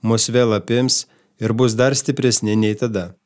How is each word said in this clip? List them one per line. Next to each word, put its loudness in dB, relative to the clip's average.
mus 0
vėl 2
apims -2
ir -2
bus 0
dar 2
stipresni 0
nei 2
tada. -4